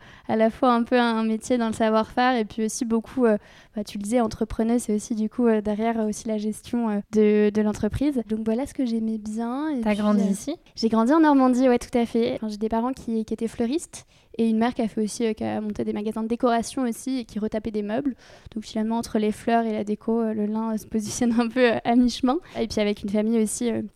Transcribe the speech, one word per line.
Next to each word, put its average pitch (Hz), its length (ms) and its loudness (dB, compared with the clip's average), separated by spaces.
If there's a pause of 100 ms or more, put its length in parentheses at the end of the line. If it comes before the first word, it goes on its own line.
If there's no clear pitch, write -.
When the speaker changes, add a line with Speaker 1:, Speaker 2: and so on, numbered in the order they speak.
(280)
Speaker 1:
à 220 80 0
la 220 140 4
fois 247 240 2
un 233 80 2
peu 247 160 2
un 226 240 2
métier 220 340 0
dans 233 120 0
le 220 40 -2
savoir-faire 220 640 2
et 220 80 0
puis 220 200 -4
aussi 220 200 -4
beaucoup, 226 400 0
euh, 214 140 4 (360)
bah, 208 100 -6
tu - 120 -12
le 202 60 -6
disais, 226 180 0
entrepreneuse, 226 600 -2
c'est 214 120 -2
aussi 214 200 -4
du 214 160 -2
coup, 240 160 0
euh, 220 160 4
derrière, 214 360 -2
euh, 214 100 0
aussi 214 200 -6
la 220 80 -2
gestion, 214 540 -4
euh, 202 100 -2 (120)
de, 208 380 6
de 208 120 0
l'entreprise. 220 680 -2
Donc 220 160 -4
voilà 226 220 -2
ce - 80 -18
que 277 100 -2
j'aimais 226 340 -2
bien. 233 520 -6
Et 262 100 -2
Speaker 2:
T'as 220 100 0
Speaker 1:
puis, 208 100 0
Speaker 2:
grandi 208 240 4
Speaker 1:
euh, 196 60 2
Speaker 2:
ici ? 277 260 -4 (180)
Speaker 1:
J'ai 226 140 0
grandi 226 240 4
en 330 80 6
Normandie, 262 480 6
ouais, 247 100 4
tout - 180 -6
à 233 80 2
fait. 240 300 0
Enfin, 220 140 -6
j'ai 208 100 -8
des 220 100 -4
parents 226 240 -2
qui, 226 320 -4
qui - 80 -8
étaient 220 160 -4
fleuristes. - 560 -4 (340)
Et 226 100 4
une 220 100 2
mère 240 160 2
qui - 60 -2
a 220 80 0
fait 220 140 -2
aussi, 214 240 -2
euh, 220 60 0
qui 220 120 -6
a 214 160 -4
monté 214 240 -6
des 214 80 -4
magasins 214 300 -4
de 220 60 -4
décoration 233 540 0
aussi 254 360 -4
et 233 60 -6
qui - 140 -12
retapait 214 340 -6
des 214 100 -4
meubles. 233 320 -4 (400)
Donc 214 100 -8
finalement, 220 320 -4
entre 233 220 -4
les 214 140 0
fleurs 233 320 0
et 220 80 -4
la 214 100 -4
déco, 214 380 -2
euh, 220 120 -2
le 208 140 -2
lin, 220 260 -4
euh, 220 60 -2
se - 80 -10
positionne 226 520 0
un 240 100 2
peu, 240 240 4
euh, - 120 0
à 240 120 4
mi-chemin. 247 420 2 (200)
Et 233 100 -2
puis 214 120 -2
avec 208 220 -2
une 202 80 -6
famille 214 320 2
aussi, 226 280 -2
euh, 220 120 -4 (140)